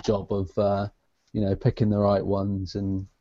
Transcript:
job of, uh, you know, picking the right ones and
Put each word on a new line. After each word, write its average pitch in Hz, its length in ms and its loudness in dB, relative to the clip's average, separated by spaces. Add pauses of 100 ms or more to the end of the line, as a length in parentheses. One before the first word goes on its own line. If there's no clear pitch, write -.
job 101 280 0
of, 98 260 -4
uh, 101 300 2 (440)
you 113 100 -2
know, 98 120 2
picking 107 360 2
the 101 80 2
right 101 260 4
ones 98 520 -2
and 98 300 -4 (140)